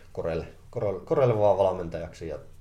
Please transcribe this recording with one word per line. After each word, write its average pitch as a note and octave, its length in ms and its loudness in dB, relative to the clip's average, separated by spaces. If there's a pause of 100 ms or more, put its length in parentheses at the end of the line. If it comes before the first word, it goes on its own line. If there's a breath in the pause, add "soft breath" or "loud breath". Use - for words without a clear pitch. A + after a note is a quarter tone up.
(140)
Korelle, E2 340 -4 (220)
Korelle, G#2 300 -4
Korelle B2 380 2
vaan G#2 200 6
valmentajaksi. E2+ 720 -4
Ja C#2+ 120 -8 (220)